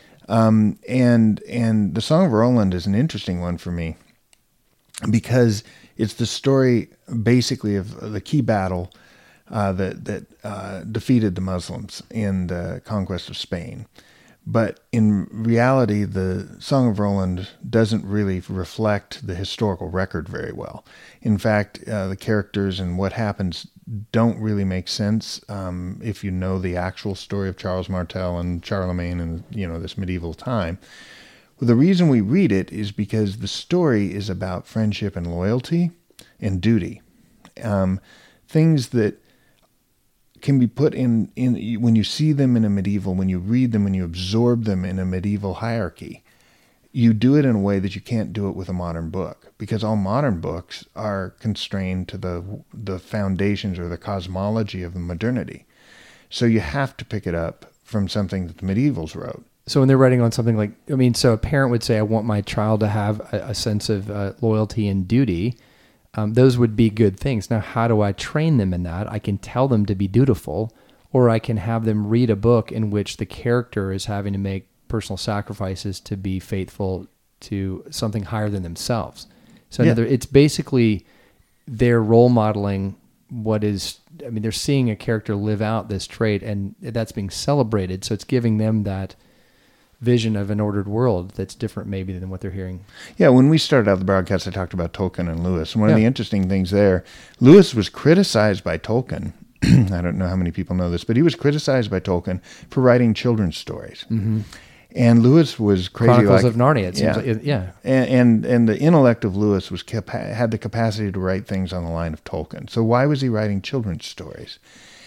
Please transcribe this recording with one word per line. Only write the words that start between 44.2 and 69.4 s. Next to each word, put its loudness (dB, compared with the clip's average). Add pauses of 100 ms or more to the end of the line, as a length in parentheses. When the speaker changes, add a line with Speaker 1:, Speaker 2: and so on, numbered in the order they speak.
Speaker 1:
them -2
in -4
a -2
medieval -4
hierarchy, -8 (680)
you 4
do 4
it 6
in 2
a 2
way 2
that -2
you -10
can't -4
do -4
it -6
with -8
a -6
modern -6
book, -8
because -4
all 0
modern -2
books -10 (100)
are -6 (100)
constrained -4
to -12
the, -8 (120)
the -8
foundations -4
or -8
the -8
cosmology -6
of -10
the -10
modernity. -6 (640)
So -2
you 4
have -4
to -14
pick -8
it -2
up -6 (180)
from -2
something -4
that -16
the -8
medievals -2
wrote. -12 (240)
Speaker 2:
So 2
when 6
they're 6
writing 6
on 2
something 0
like, -2 (180)
I -2
mean, 4
so 4
a 2
parent 0
would 0
say, 2
"I 0
want 0
my 0
child 0
to 2
have -2 (120)
a, -4
a -6
sense -2
of, -2
uh, -6
loyalty 0
and -2
duty." 0 (560)
Um, -2
those 6
would 2
be 4
good 2
things. -2
Now, 0
how -2
do 4
I 0
train 0
them 2
in -2
that? -6
I -6
can -2
tell -2